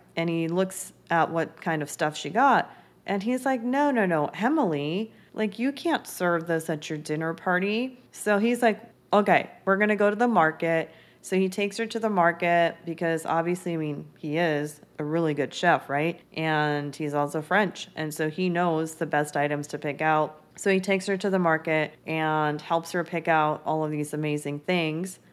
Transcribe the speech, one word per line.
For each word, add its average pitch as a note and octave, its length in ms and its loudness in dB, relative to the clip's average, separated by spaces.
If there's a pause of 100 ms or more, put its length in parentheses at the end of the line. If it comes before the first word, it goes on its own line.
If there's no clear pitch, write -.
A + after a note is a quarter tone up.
(160)
and E3 140 -2
he E3 180 0
looks F#3 460 -2 (160)
at E3+ 200 4
what D#3+ 300 -4
kind D#3+ 220 -2
of C#3 80 -6
stuff D3+ 260 -2
she C#3+ 140 -8
got. A#3 400 4 (340)
And G3 180 -2
he's B3+ 220 -2
like, C4 180 0
"No, C4+ 280 2
no, A3+ 160 4
no, D#3 240 2 (100)
Emily, G3+ 720 0 (220)
like, G#3+ 240 -2
you C4 140 -2
can't - 340 -2
serve E3+ 400 0
this E3 240 -2
at D3+ 180 -6
your D#3 100 -6
dinner D#3+ 360 -4
party." G3+ 680 -2 (120)
So G#3 260 0
he's A#3+ 240 2
like, G#3+ 180 2 (320)
"Okay, G3 380 4 (140)
we're F#3+ 120 4
gonna G#3 200 2
go G3+ 140 4
to G#3 60 0
the A#3+ 120 2
market." E3 640 2 (300)
So - 160 -2
he F#3+ 120 4
takes G3+ 280 -4
her A3+ 100 -2
to A3 140 -6
the A3 100 0
market E3+ 760 4
because E3 420 -2
obviously, E3+ 480 -2
I - 20 -2
mean, D3+ 300 -6 (120)
he D3+ 200 -4
is D3+ 420 0 (180)
a D3+ 60 -4
really D#3 300 0
good C#3 200 -2
chef, E3 340 2
right? D3+ 320 -2 (140)
And D3+ 600 0
he's D3 180 -4
also D3 280 0
French. F#3+ 520 0
And D#3 180 -6
so D#3 160 -2
he F#3 200 -2
knows E3 480 0
the - 100 -4
best D3 300 0
items D3 320 -2
to D3+ 100 -8
pick D3 240 -6
out. D#3 380 2 (160)
So - 140 0
he F#3+ 100 4
takes F#3+ 260 -2
her G3 120 0
to G3 120 -2
the F#3+ 80 2
market D#3+ 540 2 (140)
and D#3 540 0
helps E3 320 -2
her F3 120 -2
pick E3+ 240 -4
out D3+ 360 2
all D#3 200 -2
of D3+ 60 -2
these D3+ 220 -4
amazing D3 480 -4
things. F3 580 -2 (140)